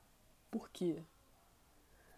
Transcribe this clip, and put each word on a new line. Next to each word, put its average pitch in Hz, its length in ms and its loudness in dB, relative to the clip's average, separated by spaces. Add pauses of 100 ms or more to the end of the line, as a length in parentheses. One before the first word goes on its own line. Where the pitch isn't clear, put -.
(500)
Por - 180 -2
quê? 165 340 2 (1160)